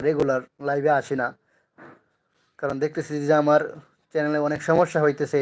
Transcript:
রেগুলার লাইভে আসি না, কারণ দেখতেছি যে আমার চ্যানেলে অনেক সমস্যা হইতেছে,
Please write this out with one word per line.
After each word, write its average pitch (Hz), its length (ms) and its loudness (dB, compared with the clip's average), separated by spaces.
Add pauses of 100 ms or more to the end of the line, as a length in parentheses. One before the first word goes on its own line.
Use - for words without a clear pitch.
রেগুলার 143 340 0 (280)
লাইভে 143 300 0
আসি 139 220 -4
না, 120 60 -2 (1300)
কারণ 139 240 -4
দেখতেছি 151 300 -6 (140)
যে 151 60 4 (100)
আমার 147 180 4 (500)
চ্যানেলে 151 360 -2
অনেক 147 220 -4
সমস্যা 165 360 2
হইতেছে, 147 360 0